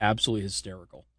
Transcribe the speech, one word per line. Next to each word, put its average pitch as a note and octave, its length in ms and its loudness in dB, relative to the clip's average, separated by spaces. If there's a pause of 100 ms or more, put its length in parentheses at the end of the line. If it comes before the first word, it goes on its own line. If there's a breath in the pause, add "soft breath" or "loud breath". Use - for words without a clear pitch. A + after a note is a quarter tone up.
absolutely A2 400 4
hysterical. F#2 640 -8 (120)